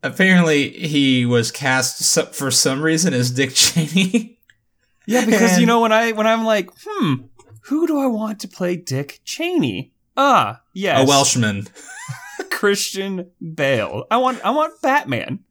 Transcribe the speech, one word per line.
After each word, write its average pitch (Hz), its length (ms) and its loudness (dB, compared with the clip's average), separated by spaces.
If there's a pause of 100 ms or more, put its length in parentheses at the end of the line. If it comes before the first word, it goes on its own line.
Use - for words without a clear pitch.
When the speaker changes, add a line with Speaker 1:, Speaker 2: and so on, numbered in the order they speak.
Speaker 1:
apparently 160 640 2
he 139 560 0
was 120 240 2
cast 131 480 -2
so-, - 280 0
for 139 260 -6
some 135 300 0
reason 160 300 0
as 123 200 0
Dick 131 180 0
<laughs> - 40 -16
Cheney. 185 840 0 (680)
Speaker 2:
Yeah, 233 200 0
because, 208 300 4
you 240 80 6
Speaker 1:
And 233 40 4
Speaker 2:
know, 233 140 4
when 233 120 2
I, 226 200 2
when 214 160 0
I'm 226 160 0
like, 214 260 0 (160)
"Hmm, 320 280 -2 (480)
who 320 260 -2
do 302 100 0
I 269 80 0
want 214 340 -4
to 208 80 -14
play 180 280 -4
Dick 143 480 -8
Cheney?" 254 680 -4 (240)
Ah, 208 440 2 (140)
yes. 175 280 2
Speaker 1:
A 135 60 4
Welshman. 120 580 2 (440)
Speaker 2:
<laughs> - 420 -12
Christian 190 800 -4 (240)
Bale. 120 560 -2
I 226 80 2
want, 254 260 -2
I 196 60 0
want 311 320 -2
Batman. 262 580 -2 (100)